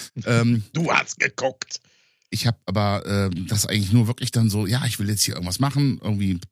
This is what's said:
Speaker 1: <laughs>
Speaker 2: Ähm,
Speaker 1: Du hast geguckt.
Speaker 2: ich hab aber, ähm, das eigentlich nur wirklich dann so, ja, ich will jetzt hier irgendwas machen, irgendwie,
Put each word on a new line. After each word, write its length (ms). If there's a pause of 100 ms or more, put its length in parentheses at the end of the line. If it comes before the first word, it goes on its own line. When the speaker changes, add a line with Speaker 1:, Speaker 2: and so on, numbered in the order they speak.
(160)
Speaker 1:
<laughs> 100
Speaker 2:
Ähm, 380 (100)
Speaker 1:
Du 180
hast 280
geguckt. 600 (500)
Speaker 2:
ich 180
hab 180
aber, 400
ähm, 420
das 180
eigentlich 260
nur 160
wirklich 240
dann 180
so, 180
ja, 180
ich 140
will 100
jetzt 140
hier 120
irgendwas 240
machen, 420
irgendwie, 380 (120)